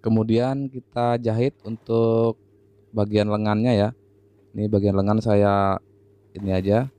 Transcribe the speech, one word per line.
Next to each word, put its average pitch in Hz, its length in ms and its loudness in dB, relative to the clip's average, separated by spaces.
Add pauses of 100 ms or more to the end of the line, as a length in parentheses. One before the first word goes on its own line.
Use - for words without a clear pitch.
Kemudian 120 720 0
kita 120 480 -4
jahit 117 400 -2
untuk 113 800 -2 (480)
bagian 104 400 0
lengannya 107 480 0
ya. 104 140 2 (680)
Ini 107 160 -4
bagian 101 240 2
lengan 101 240 0
saya 101 560 2 (560)
ini 98 240 -4
aja. 104 320 0 (100)